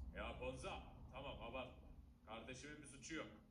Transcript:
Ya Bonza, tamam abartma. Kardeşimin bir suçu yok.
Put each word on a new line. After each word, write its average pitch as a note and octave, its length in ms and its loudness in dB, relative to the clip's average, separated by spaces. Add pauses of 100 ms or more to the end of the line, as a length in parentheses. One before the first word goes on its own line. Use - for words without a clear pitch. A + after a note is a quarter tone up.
(160)
Ya A#2 260 2
Bonza, C3+ 420 4 (280)
tamam B2+ 300 0
abartma. A#2+ 460 0 (380)
Kardeşimin B2+ 560 -2
bir C#3 60 -6
suçu C3+ 280 -2
yok. B2+ 120 4 (240)